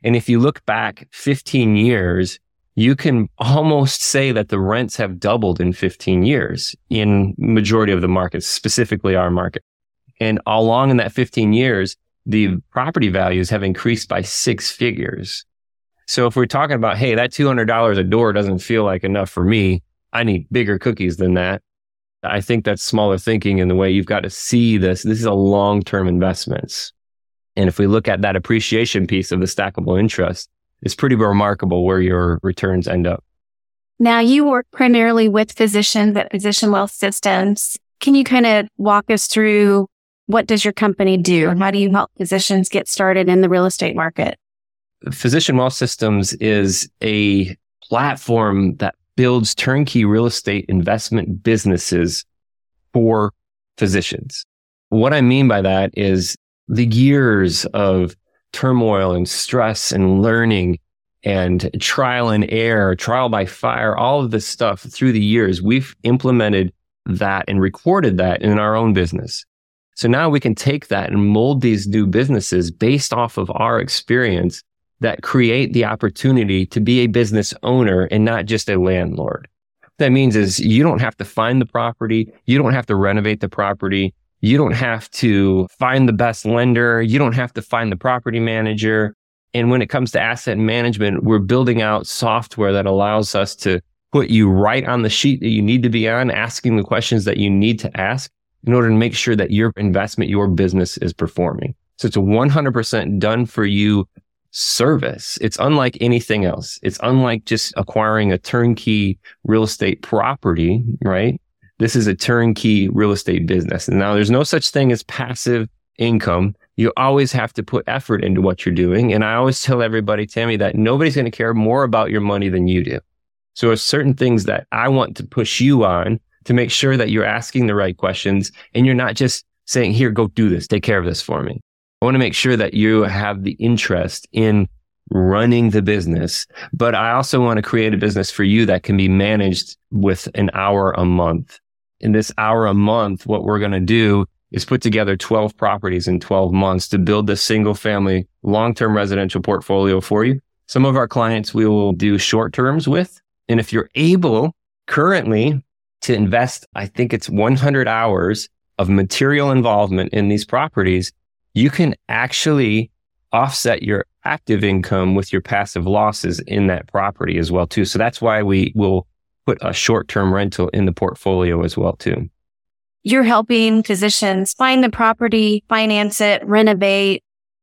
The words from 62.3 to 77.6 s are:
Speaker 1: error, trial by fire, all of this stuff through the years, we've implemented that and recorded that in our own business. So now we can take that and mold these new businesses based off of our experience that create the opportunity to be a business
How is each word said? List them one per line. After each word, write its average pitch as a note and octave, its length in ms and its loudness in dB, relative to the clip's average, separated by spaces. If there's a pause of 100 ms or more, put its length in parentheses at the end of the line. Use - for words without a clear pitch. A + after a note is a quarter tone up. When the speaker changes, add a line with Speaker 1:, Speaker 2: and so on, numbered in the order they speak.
Speaker 1:
error, A2 460 0
trial B2 340 -2
by G#2 160 0
fire, A#2+ 520 -4
all C3+ 260 0
of A2+ 80 -4
this G#2+ 140 -4
stuff G#2 360 -4
through B2+ 320 -2
the G#2+ 100 2
years, G#2 380 2
we've B2 420 -2
implemented A2+ 680 2 (340)
that G2 420 -2
and G2+ 120 0
recorded G#2+ 580 0
that F2+ 260 0
in G#2 160 2
our G#2+ 160 0
own A2+ 180 2
business. F2 520 -2 (500)
So - 120 -2
now D3 220 2
we D3 100 2
can A#2 160 -2
take C#3 320 -4
that G2 240 -4
and G2+ 160 2
mold B2 340 2
these G#2+ 260 0
new G#2 180 0
businesses F#2+ 640 0
based B2+ 440 -2
off A#2 240 -4
of G2 180 -6
our A#2 240 0
experience A2 840 -2 (380)
that - 240 -4
create B2 500 0
the A#2 120 2
opportunity G#2+ 800 0
to - 120 -6
be A#2+ 200 2
a A#2+ 80 2
business G#2+ 560 0